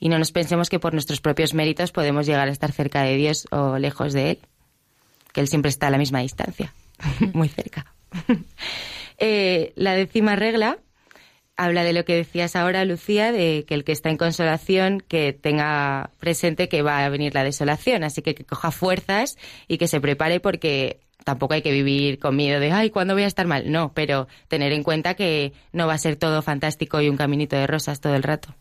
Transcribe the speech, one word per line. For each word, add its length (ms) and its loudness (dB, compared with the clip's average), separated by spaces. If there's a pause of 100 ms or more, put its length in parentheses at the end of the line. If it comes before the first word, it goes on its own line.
y 80 0
no 100 4
nos 140 0
pensemos 360 0
que 120 -2
por 140 -2
nuestros 260 -2
propios 340 0
méritos 380 0
podemos 340 0
llegar 220 2
a 20 -2
estar 220 -4
cerca 320 -2
de 120 2
Dios 360 0
o 260 0
lejos 340 -2
de 180 0
Él, 80 -2 (960)
que 80 -2
Él 80 2
siempre 200 2
está 180 -2
a 40 2
la 80 4
misma 200 0
distancia. 560 -6 (240)
<laughs> 360 0
Muy 140 2
cerca. 380 -8 (260)
<laughs> 140 -10 (920)
Eh, 540 2
la 200 0
décima 420 2
regla 420 0 (760)
habla 260 2
de 100 2
lo 120 0
que 100 0
decías 400 -2
ahora, 300 2
Lucía, 480 0
de 340 2
que 80 -4
el 80 -2
que 80 -4
está 200 -2
en 60 0
consolación, 840 2
que 320 0
tenga 880 0
presente 480 0
que 140 0
va 220 2
a 40 0
venir 260 -2
la 80 2
desolación, 640 0
así 180 -6
que 140 -2
que 80 -16
coja 260 -4
fuerzas 680 -2 (300)
y 120 -2
que 100 2
se 120 0
prepare 380 2
porque 640 0 (240)
tampoco 300 0
hay 80 0
que 100 0
vivir 480 2
con 160 0
miedo 240 2
de, 100 2
"Ay, 200 2
¿cuándo 240 0
voy 100 2
a 20 2
estar 220 -2
mal?". 240 0
No, 200 0
pero 360 0 (180)
tener 260 0
en 120 -2
cuenta 300 0
que 380 -2 (200)
no 160 0
va 60 2
a 40 -2
ser 160 0
todo 280 0
fantástico 580 -2
y 80 4
un 80 2
caminito 400 0
de 100 2
rosas 340 -4
todo 140 0
el 80 2
rato. 380 -4